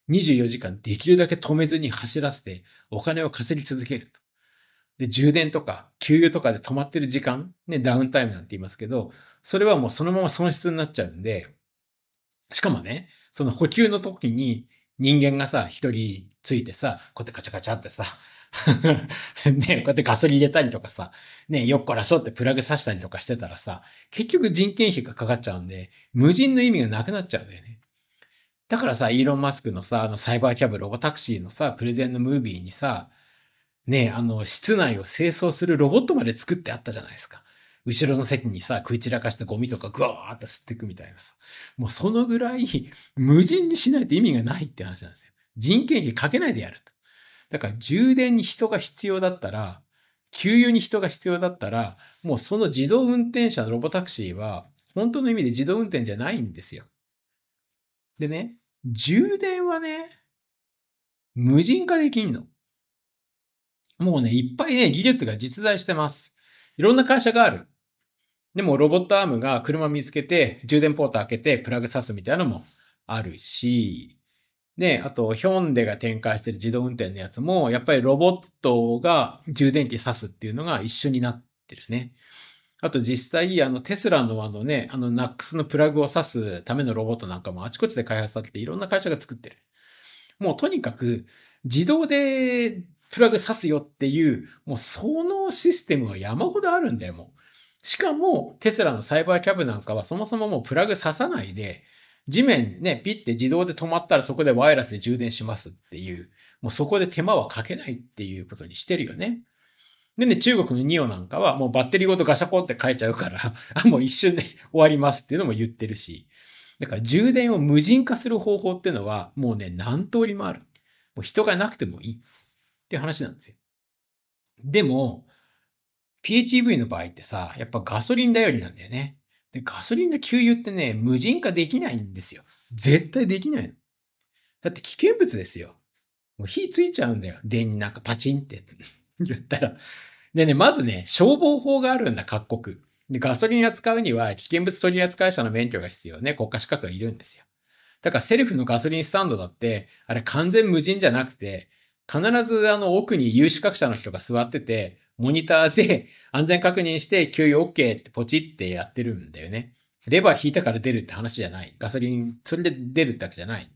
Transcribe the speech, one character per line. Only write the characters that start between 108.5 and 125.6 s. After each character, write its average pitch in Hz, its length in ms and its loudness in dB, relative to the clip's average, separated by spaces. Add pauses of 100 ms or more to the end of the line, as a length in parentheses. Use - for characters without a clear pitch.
と - 80 -18
に - 100 -20
し - 100 -6
て 180 120 0
る 147 80 -4
よ - 100 -10
ね。 220 260 -6 (760)
で 247 100 0
ね、 226 100 4
中 226 280 2
国 123 160 -2
の 131 60 0
ニ 160 140 2
オ 131 80 0
な 101 80 -6
ん 90 120 -12
か 147 120 -4
は 156 160 2
も 135 100 -2
う 120 40 -2
バ 127 160 2
ッ - 40 -14
テ 196 80 2
リ 185 60 2
ー 185 40 4
ご 185 80 4
と 175 80 0
ガ 147 120 4
シ - 80 0
ャ 170 40 -4
ポ 185 120 2
ン 180 40 -6
っ - 20 -8
て - 140 -6
変 131 120 2
え 123 40 0
ち 113 80 -4
ゃ 113 40 2
う 113 60 0
か - 160 -6
ら、 92 100 -10
<laughs> - 340 -8
あ、 - 140 6
も 165 100 8
う 123 40 2
一 131 80 2
瞬 175 260 4
で - 60 -2
終 - 160 -12 (140)
わ 156 160 8
り 151 100 4
ま 139 140 4
す 139 120 -6
っ - 20 -20
て 135 80 -4
い 160 40 0
う - 20 0
の 190 60 0
も 120 60 0
言 110 140 -2
っ - 40 -8
て 113 160 -8
る 104 100 -8
し。 - 320 -14 (500)
だ 139 80 -6
か 117 100 -8
ら 110 60 -4
充 175 300 4
電 247 200 2
を 202 60 2
無 147 220 6
人 240 260 4
化 254 100 -2
す 247 120 -6
る 226 100 0
方 202 180 0
法 185 160 -2
っ 185 80 -8
て 190 80 -2
い 175 40 0
う - 20 -2
の 101 120 -4
は 104 280 -6
も 127 180 -2
う 107 40 -2
ね、 98 140 -8
何 120 380 -4
通 226 180 2
り 202 80 -6
も 196 120 -8
あ 180 60 -6
る。 - 80 -14 (540)
も - 60 -12
う - 20 -10
人 214 220 0
が 208 120 2
な 202 120 0
く 226 60 -10
て - 100 -6
も 87 160 -10
い 113 120 -10
い - 20 -10
っ 113 40 -14 (720)
て - 100 -6
話 156 240 -6
な - 80 -8
ん - 40 -20
で - 60 -20
す - 80 -20
よ。 - 80 -20 (1080)
で 147 180 2
も、 127 440 -2 (960)